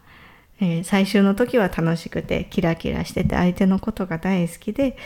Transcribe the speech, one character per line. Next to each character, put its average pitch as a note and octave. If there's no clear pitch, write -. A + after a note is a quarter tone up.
え E3
ー、 F3+
最 G3
終 G3
の G3
時 B3
は G3
楽 E3
し -
く E3
て、 F3
キ -
ラ E3
キ -
ラ -
し -
て -
て、 -
相 F3
手 G3
の F#3+
こ A3
と G#3
が E3+
大 F#3
好 E3
き -
で、 C4+